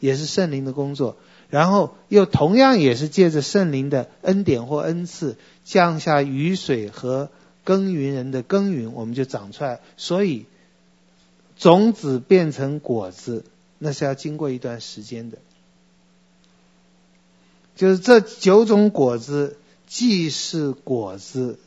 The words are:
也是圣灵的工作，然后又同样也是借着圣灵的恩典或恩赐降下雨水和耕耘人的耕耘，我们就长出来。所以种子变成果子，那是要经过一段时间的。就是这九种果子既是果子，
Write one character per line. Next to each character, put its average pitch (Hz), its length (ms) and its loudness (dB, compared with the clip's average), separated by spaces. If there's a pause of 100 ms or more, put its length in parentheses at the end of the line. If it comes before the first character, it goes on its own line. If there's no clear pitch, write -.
也 135 160 0
是 156 100 -8
圣 165 240 -2
灵 135 140 -6
的 131 80 -8
工 143 220 -6
作， 135 220 -4 (340)
然 156 200 2
后 196 240 0 (140)
又 202 160 6
同 180 320 2
样 262 220 6
也 131 160 4
是 147 140 -4
借 175 220 4
着 151 120 0
圣 180 280 0
灵 139 200 -4
的 131 180 -2 (140)
恩 196 220 0
典 123 220 0
或 147 120 -4
恩 170 260 -4
赐 143 320 -8 (280)
降 170 360 2
下 147 220 0
雨 143 340 -2
水 113 320 -4
和 131 400 -6 (360)
耕 190 280 0
耘 139 220 -4
人 131 160 -8
的 131 120 -4
耕 196 300 -2
耘， 120 220 -6
我 117 100 -10
们 117 100 -8
就 131 120 -4
长 104 260 -10
出 - 100 -16
来。 127 180 -8 (180)
所 185 260 -2
以 127 220 -4 (1120)
种 196 340 6
子 135 260 -4
变 165 320 2
成 139 300 -6
果 107 300 -6
子， - 340 -12 (340)
那 151 140 -6
是 143 140 -4
要 135 80 -2
经 151 240 -10
过 147 120 -4
一 127 80 -6
段 117 220 -10
时 - 220 -16
间 117 280 -14
的。 - 60 -18 (2500)
就 190 140 4
是 185 80 4
这 233 220 8
九 202 440 4
种 208 240 4
果 127 300 0
子 143 400 -6 (280)
既 190 440 0
是 147 420 -4
果 104 460 -6
子， 120 480 -8